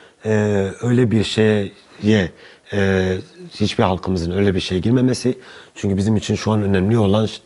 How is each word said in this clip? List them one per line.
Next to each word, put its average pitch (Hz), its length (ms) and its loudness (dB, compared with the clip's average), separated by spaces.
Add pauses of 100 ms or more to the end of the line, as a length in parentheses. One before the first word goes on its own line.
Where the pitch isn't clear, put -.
(260)
e, 104 420 0 (140)
öyle 120 300 2
bir 107 120 2
şeye, 107 480 0 (1000)
e, 95 440 0 (340)
hiçbir 104 320 -2
halkımızın 90 480 -2
öyle 98 240 0
bir 92 40 -2
şeye 92 200 -4
girmemesi. 123 580 0 (380)
Çünkü 98 220 -2
bizim 104 180 0
için 104 200 -2
şu 104 160 -2
an 107 100 2
önemli 98 360 2
olan, 104 300 2 (180)